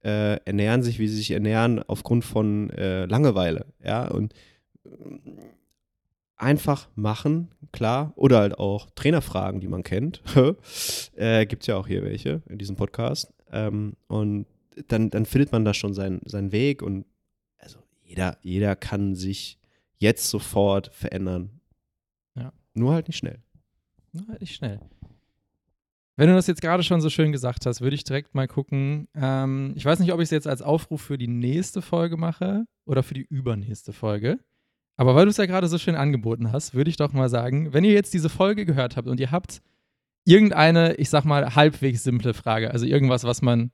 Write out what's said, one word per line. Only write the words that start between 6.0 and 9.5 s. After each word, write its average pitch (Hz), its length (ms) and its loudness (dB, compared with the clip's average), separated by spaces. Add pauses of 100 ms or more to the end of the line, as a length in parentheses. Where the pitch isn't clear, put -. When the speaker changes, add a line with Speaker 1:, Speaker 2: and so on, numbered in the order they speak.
Speaker 1:
einfach 143 600 0
machen, 147 520 -2 (240)
klar, 127 460 -2
oder 127 220 8
halt 101 200 2
auch 101 360 -4
Trainer 147 260 2
fragen, 95 400 -4